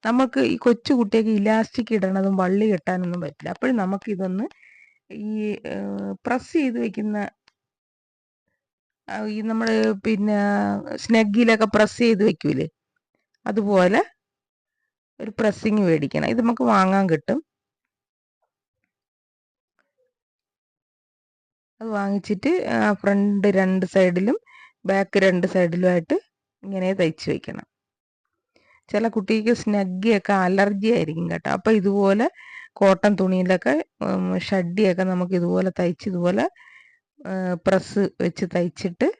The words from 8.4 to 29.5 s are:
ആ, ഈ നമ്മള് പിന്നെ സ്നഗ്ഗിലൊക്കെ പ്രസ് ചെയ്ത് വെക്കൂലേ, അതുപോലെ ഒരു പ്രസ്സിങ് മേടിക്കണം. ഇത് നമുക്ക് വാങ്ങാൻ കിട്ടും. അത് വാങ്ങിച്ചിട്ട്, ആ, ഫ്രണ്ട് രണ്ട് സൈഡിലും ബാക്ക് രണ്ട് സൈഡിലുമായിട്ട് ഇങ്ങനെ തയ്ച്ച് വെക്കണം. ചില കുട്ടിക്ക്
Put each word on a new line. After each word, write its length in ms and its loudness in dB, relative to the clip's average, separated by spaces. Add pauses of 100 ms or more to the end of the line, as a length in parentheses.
ആ, 80 -10 (120)
ഈ 140 -6
നമ്മള് 320 -2 (280)
പിന്നെ 360 0 (600)
സ്നഗ്ഗിലൊക്കെ 680 2
പ്രസ് 300 2
ചെയ്ത് 260 4
വെക്കൂലേ, 440 0 (760)
അതുപോലെ 560 2 (1160)
ഒരു 200 -10
പ്രസ്സിങ് 440 0
മേടിക്കണം. 440 0
ഇത് 140 0
നമുക്ക് 220 0
വാങ്ങാൻ 460 2
കിട്ടും. 340 -2 (4000)
അത് 60 -10
വാങ്ങിച്ചിട്ട്, 760 -2
ആ, 280 0
ഫ്രണ്ട് 540 0
രണ്ട് 380 2
സൈഡിലും 520 2 (480)
ബാക്ക് 340 0
രണ്ട് 280 4
സൈഡിലുമായിട്ട് 680 0 (480)
ഇങ്ങനെ 300 -4
തയ്ച്ച് 380 -2
വെക്കണം. 360 -8 (1200)
ചില 180 0
കുട്ടിക്ക് 460 0